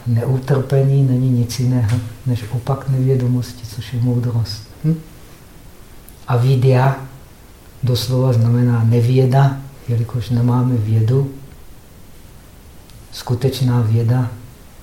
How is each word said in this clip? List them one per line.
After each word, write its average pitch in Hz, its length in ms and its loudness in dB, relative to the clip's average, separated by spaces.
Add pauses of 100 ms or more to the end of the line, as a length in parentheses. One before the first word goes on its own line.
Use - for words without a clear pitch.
neutrpení 135 960 2
není 127 260 2
nic 120 300 0
jiného 123 400 0 (260)
než 120 260 -2
opak 131 380 -4
nevědomosti, 127 760 0 (100)
což - 180 -10
je 117 80 -2
moudrost. 120 680 -2 (160)
Hm? 160 120 2 (1300)
A 123 100 0
vidya 127 580 2 (880)
doslova 127 500 0
znamená 117 500 2
nevěda, 127 720 4 (300)
jelikož 117 420 -4
nemáme 123 460 2
vědu. 113 560 0 (1800)
Skutečná 123 720 -2
věda 117 480 0 (540)